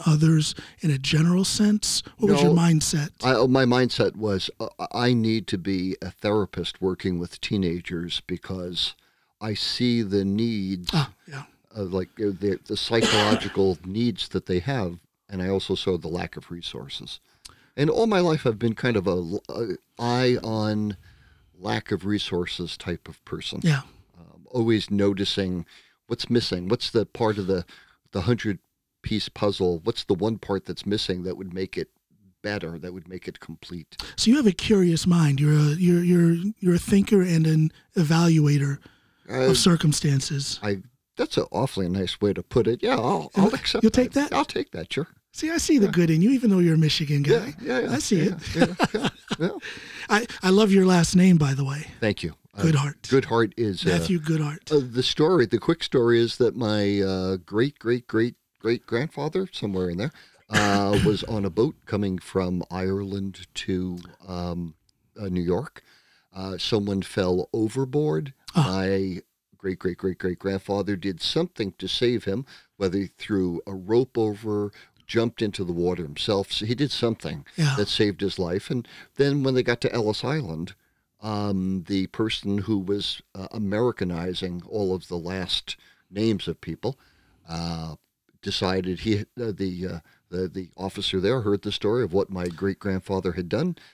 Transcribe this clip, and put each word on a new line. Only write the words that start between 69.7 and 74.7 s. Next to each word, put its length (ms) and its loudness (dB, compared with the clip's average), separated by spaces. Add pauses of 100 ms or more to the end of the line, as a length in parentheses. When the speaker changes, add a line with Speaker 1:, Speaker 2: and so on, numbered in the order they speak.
Speaker 2:
great, 180 -4
great, 220 -4
great 180 -4
grandfather 580 -2
did 260 -6
something 580 -4
to 80 -6
save 380 -2
him, 200 -4 (320)
whether 220 0
he 80 -4 (100)
threw 480 -2
a 80 -10
rope 420 0
over, 560 -2 (360)